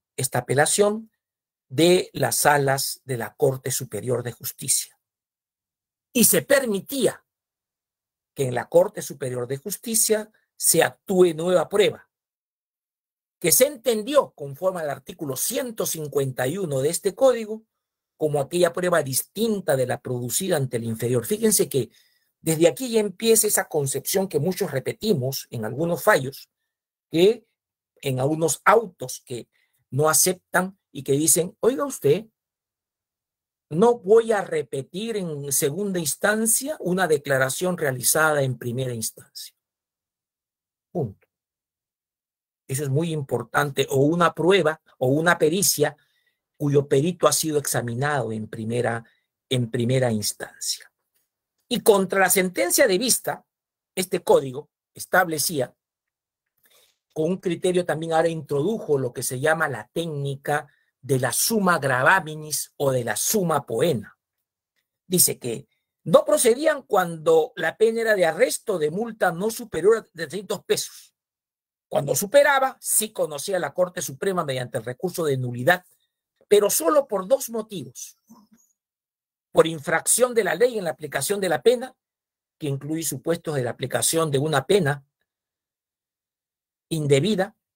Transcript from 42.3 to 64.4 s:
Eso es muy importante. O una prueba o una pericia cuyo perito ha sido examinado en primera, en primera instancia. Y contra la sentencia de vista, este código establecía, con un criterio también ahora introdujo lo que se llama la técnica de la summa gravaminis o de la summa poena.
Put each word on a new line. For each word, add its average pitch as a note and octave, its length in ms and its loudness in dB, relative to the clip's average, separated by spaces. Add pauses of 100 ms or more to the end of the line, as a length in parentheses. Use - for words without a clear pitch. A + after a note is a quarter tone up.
Eso C3+ 160 -6
es C#3 60 -4
muy D#3+ 220 -2
importante. C#3 800 -4
O C#3 80 -2
una D#3+ 360 2
prueba D#3+ 480 0 (160)
o C3 100 0
una E3 300 2
pericia D3+ 600 0 (580)
cuyo C#3+ 320 2
perito D#3+ 400 2
ha C#3+ 60 4
sido D3+ 260 -2
examinado B2 720 -4
en A2 160 -8
primera, A#2 560 -4 (460)
en B2 200 0
primera B2 400 0
instancia. - 800 -6 (800)
Y A#3+ 140 -2
contra G3 380 4
la F#3 100 4
sentencia A3+ 580 2
de F#3 100 2
vista, - 480 -4 (480)
este F#3 300 -4
código C#3+ 460 0 (240)
establecía, D#3+ 840 -2 (1400)
con D#3 180 -2
un F#3+ 80 -2
criterio F3+ 460 -2
también D#3+ 280 -4
ahora E3 160 4
introdujo D#3 680 -2
lo B2+ 140 -4
que B2 120 -10
se B2+ 180 -6
llama D#3 260 2
la A2+ 240 -10
técnica D3 760 -6 (340)
de C3 180 -2
la B2 140 -2
summa F#3 440 2
gravaminis D3+ 1000 0
o C#3 140 2
de B2+ 120 0
la A2+ 140 -4
summa E3 480 0
poena. A#2+ 520 -2 (880)